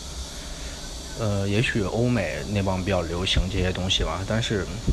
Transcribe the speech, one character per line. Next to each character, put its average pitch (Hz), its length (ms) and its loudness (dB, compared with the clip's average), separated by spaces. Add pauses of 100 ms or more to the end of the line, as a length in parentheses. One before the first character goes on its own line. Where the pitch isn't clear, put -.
(1200)
呃， 101 260 0
也 101 140 2
许 117 220 2
欧 117 260 2
美 87 300 2 (140)
那 104 100 2
帮 92 200 2
比 92 80 0
较 90 120 4
流 85 220 -2
行 92 180 4 (100)
这 98 60 0
些 90 120 4
东 90 180 -2
西 98 140 2
吧， 82 240 -2
但 113 160 2
是 98 240 0 (260)